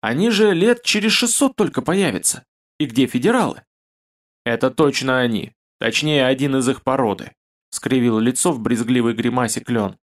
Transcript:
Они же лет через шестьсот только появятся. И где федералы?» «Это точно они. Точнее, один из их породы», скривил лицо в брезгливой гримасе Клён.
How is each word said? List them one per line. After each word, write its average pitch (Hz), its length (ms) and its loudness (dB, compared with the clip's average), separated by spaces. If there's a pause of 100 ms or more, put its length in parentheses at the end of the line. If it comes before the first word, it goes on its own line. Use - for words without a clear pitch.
Они 147 300 0
же 208 240 4
лет 226 280 2
через 214 300 0
шестьсот 262 420 0
только - 280 -2
появятся. 180 600 -2 (340)
И 151 80 -2
где 127 200 2
федералы?» 160 560 0 (840)
«Это 120 260 0
точно 131 500 0
они. 117 320 -2 (260)
Точнее, 143 460 0
один 135 320 0
из 127 120 0
их - 140 -4
породы», 131 500 -2 (380)
скривил 120 480 0
лицо 123 340 0
в 127 80 -4
брезгливой 117 540 0
гримасе 117 460 -2
Клён. 107 380 -4 (100)